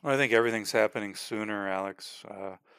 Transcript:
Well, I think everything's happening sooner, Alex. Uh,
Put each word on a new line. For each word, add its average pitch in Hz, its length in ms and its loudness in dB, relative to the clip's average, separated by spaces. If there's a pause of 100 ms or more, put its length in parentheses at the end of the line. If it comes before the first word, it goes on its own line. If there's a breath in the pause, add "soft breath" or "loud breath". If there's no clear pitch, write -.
Well, 139 120 2
I - 20 4
think 135 160 4
everything's 113 400 4
happening 107 420 2
sooner, 107 540 -6
Alex. 95 560 -6
Uh, 98 320 -12 (220 soft breath)